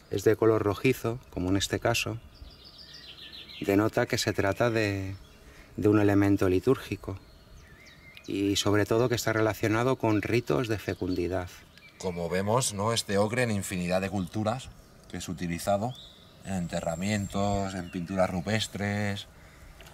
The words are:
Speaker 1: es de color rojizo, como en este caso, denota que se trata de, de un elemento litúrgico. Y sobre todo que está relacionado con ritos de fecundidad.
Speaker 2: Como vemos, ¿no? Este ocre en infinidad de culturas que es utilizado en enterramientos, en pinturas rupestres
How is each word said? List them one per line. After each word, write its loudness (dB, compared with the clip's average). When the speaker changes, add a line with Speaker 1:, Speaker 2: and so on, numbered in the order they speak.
Speaker 1:
es -2
de 6
color 4
rojizo, 0
como -2
en 4
este -2
caso, 0
denota 2
que -2
se 0
trata 2
de, 0
de 4
un 6
elemento 6
litúrgico. 0
Y 0
sobre 4
todo 4
que 0
está 0
relacionado 2
con 2
ritos 0
de -2
fecundidad. -2
Speaker 2:
Como -4
vemos, 0
¿no? -2
Este -2
ocre 2
en 0
infinidad -2
de -2
culturas -4
que -10
es -10
utilizado -2
en -6
enterramientos, -2
en -8
pinturas 0
rupestres -2